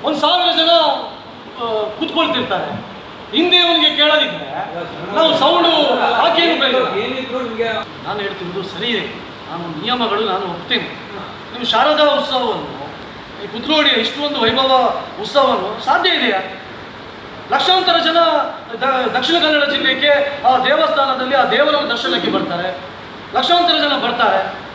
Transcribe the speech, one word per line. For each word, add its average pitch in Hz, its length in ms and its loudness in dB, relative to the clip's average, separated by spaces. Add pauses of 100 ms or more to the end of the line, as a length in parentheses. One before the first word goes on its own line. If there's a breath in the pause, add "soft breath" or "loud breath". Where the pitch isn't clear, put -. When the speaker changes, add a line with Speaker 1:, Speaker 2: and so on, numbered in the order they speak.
Speaker 1:
ಒಂದು 294 160 -2
ಸಾವಿರ 349 360 2
ಜನ, 320 140 2
ಆ, 233 1120 0 (160)
ಕೂತ್ಕೊಳ್ತಿರ್ತಾರೆ, 302 720 -2 (640)
ಹಿಂದೆ 359 220 4
ಅವನಿಗೆ 339 380 4
ಕೇಳೋದಿದ್ರೆ 294 540 2 (680)
ನಾವು 320 220 4
ಸೌಂಡು 339 320 4 (440)
ಹಾಕಿ 330 280 4
ಏನು 330 180 2
ಪ್ರಯೋಜನ? 254 380 0
Speaker 2:
ಏನಿದ್ರು 254 440 -4
ನಿಮ್ಗೆ 226 320 -4 (300)
Speaker 1:
ನಾನು 196 160 -6
ಹೇಳ್ತಿರೋದು 196 440 -6
ಸರಿ 190 240 -6
ಇದೆ, 190 200 -2 (440)
ನಾನು 165 300 -8
ನಿಯಮಗಳು 226 400 0
ನಾನು 196 240 -2
ಒಪ್ತೇನೆ. 175 420 -4 (680)
ನೀವು 247 120 -8
ಶಾರದಾ 285 380 4
ಉತ್ಸವವನ್ನು, 233 800 0 (600)
ಈ 202 40 -10
ಕುದ್ರೋಳಿಯ 285 440 2
ಇಷ್ಟೊಂದು 277 500 -2
ವೈಭವ 254 600 2 (200)
ಉತ್ಸವವನ್ನು 220 640 0
ಸಾಧ್ಯ 349 240 2
ಇದೆಯಾ? 233 320 0 (1080)
ಲಕ್ಷಾಂತರ 359 460 4
ಜನ 330 200 2 (640)
ದ-, 254 380 0
ದಕ್ಷಿಣ 254 220 2
ಕನ್ನಡ 302 240 4
ಜಿಲ್ಲೆಗೆ 285 840 2
ಆ 254 100 6
ದೇವಸ್ಥಾನದಲ್ಲಿ 269 760 2
ಆ 247 100 4
ದೇವರ 294 300 2
ದರ್ಶನಕ್ಕೆ 262 560 -2
ಬರ್ತಾರೆ, 175 480 -4 (540)
ಲಕ್ಷಾಂತರ 339 440 2
ಜನ 285 200 2
ಬರ್ತಾರೆ. 214 680 0 (120)